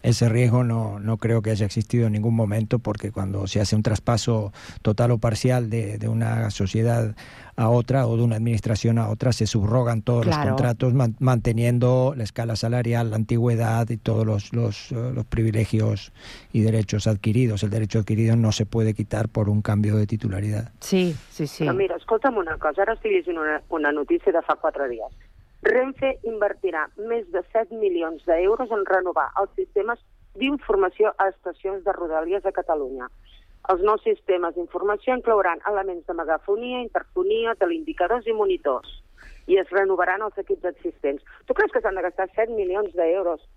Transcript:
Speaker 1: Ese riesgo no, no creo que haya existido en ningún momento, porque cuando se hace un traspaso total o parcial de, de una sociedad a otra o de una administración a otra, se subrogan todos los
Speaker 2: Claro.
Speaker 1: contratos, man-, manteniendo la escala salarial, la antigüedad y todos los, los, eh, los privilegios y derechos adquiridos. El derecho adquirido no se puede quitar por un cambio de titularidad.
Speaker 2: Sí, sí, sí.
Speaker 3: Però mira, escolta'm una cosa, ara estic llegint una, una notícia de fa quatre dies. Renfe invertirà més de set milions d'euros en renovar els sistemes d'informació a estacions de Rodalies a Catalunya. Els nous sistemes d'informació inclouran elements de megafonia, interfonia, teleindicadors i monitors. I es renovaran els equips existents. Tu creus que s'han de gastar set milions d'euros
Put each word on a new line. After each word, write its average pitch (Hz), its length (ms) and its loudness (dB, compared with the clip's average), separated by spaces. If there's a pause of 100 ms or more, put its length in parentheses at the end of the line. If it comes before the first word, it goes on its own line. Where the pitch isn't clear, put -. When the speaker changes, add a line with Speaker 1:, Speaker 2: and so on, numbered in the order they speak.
Speaker 1:
Ese 117 260 4
riesgo 123 340 4
no, 110 380 -2
no 110 160 0
creo 113 260 0
que 110 80 -2
haya 107 160 2
existido 117 400 0
en 107 60 0
ningún 113 240 2
momento, 110 420 0
porque 104 320 -4
cuando 98 380 -4
se 104 120 2
hace 104 140 2
un 107 80 2
traspaso 107 680 0 (300)
total 120 280 2
o 117 80 4
parcial 120 500 0
de, 107 300 -4
de 113 100 -4
una 113 420 0
sociedad 110 640 0 (400)
a 113 140 2
otra 120 360 4
o 113 100 0
de 117 60 2
una 117 140 2
administración 113 600 0
a 110 100 0
otra, 113 240 0
se 107 160 0
subrogan 117 540 2
todos 120 240 2
los 165 100 2
Speaker 2:
Claro. 143 140 0
Speaker 1:
contratos, 127 440 2
man-, 117 240 2
manteniendo 123 1000 2
la 120 60 -6
escala 113 320 -4
salarial, 117 560 -2
la 110 60 -4
antigüedad 117 720 0
y 117 80 -4
todos 110 280 0
los, 107 280 -2
los, 117 400 -4
eh, 123 200 -4
los 120 120 -4
privilegios 110 880 0 (400)
y 113 80 2
derechos 110 480 2
adquiridos. 110 560 0
El 101 60 -2
derecho 110 280 0
adquirido 110 380 2
no 113 160 4
se 107 120 0
puede 110 300 0
quitar 107 340 -2
por 104 200 0
un 104 120 2
cambio 104 360 2
de 107 100 2
titularidad. 104 640 -4 (100)
Speaker 2:
Sí, 180 360 0 (140)
sí, 151 180 -6
sí. - 160 -4
Speaker 3:
Però 143 100 0
mira, 180 220 0
escolta'm 226 420 0
una 160 200 -4
cosa, 156 240 0
ara 220 120 2
estic 220 160 -4
llegint 175 280 0
una, 151 220 -2 (100)
una 151 200 0
notícia 151 400 0
de 160 120 2
fa 156 120 0
quatre 143 340 -2
dies. 117 220 -8 (560)
Renfe 269 560 0
invertirà 202 640 -2 (240)
més 233 240 -2
de 170 80 -2 (100)
set 226 240 -2
milions 175 540 -2
d'euros 202 420 2
en 202 160 0
renovar 175 440 0 (100)
els 196 160 0
sistemes 208 420 -4 (400)
d'informació 214 800 0
a 196 140 2
estacions 190 500 -8
de 196 140 -2
Rodalies 170 500 -2
a 190 80 0
Catalunya. 135 540 -4 (640)
Els 175 100 2
nous 208 220 4
sistemes 175 500 0
d'informació 202 640 -2
inclouran 196 500 2
elements 190 400 -4
de 175 80 -6
megafonia, 202 720 -2
interfonia, 392 760 -2
teleindicadors 180 680 -2
i 220 80 0
monitors. 185 500 0 (640)
I 185 100 6
es 180 160 -2
renovaran 190 480 2
els 202 160 -8
equips 190 320 -4
existents. - 540 -6 (220)
Tu 494 80 -2
creus 415 200 0
que 247 80 2
s'han 190 160 -2
de 175 60 -4
gastar 180 320 -4
set 226 160 0
milions 196 420 -2
d'euros 175 460 0 (160)